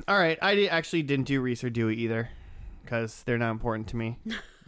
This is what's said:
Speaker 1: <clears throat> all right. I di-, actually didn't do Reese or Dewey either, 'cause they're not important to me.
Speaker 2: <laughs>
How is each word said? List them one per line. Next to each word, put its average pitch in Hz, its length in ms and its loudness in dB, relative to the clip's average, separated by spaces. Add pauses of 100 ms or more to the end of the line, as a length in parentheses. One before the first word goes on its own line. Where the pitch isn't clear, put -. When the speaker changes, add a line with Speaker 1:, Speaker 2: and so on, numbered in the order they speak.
Speaker 1:
<clears throat> - 60 -10
all 202 100 4
right. 160 220 4
I 202 140 4
di-, 202 140 4
actually 165 340 2
didn't 135 240 2
do 139 140 2
Reese 123 220 0
or 123 60 0
Dewey 113 260 2
either, 113 340 0 (560)
'cause 117 380 -4
they're 120 160 2
not 117 120 2
important 110 380 -2
to - 80 -4
me. 117 260 -4
Speaker 2:
<laughs> - 40 -12 (400)